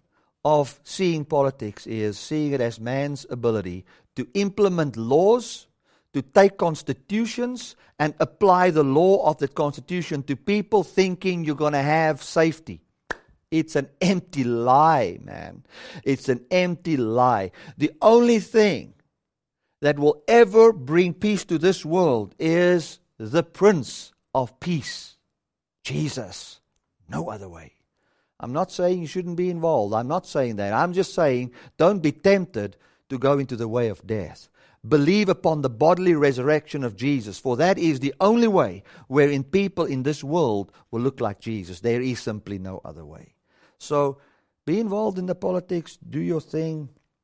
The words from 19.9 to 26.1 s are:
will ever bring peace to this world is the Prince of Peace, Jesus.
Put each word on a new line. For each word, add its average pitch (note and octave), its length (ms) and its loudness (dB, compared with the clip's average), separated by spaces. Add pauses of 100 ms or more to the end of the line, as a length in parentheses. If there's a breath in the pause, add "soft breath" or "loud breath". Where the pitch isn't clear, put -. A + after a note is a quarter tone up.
will D3 300 2
ever A3+ 460 8
bring E3 400 0
peace G#3 320 -2
to E3 120 -2
this F3+ 280 0
world D3 540 0
is E3+ 600 0 (180)
the A#2+ 260 -2
Prince F3+ 680 0 (240)
of B2+ 240 -4
Peace, - 560 -8 (680)
Jesus. C3+ 760 -8 (480)